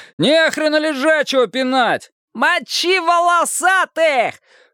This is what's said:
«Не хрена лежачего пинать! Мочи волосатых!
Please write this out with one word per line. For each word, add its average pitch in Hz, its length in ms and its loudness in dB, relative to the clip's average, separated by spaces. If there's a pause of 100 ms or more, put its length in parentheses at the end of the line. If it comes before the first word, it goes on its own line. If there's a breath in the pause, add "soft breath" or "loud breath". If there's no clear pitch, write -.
(180 loud breath)
«Не 302 320 2
хрена 302 280 -2
лежачего 294 680 0
пинать! 254 680 -2 (220)
Мочи 339 680 -2
волосатых! 339 1300 0 (400 soft breath)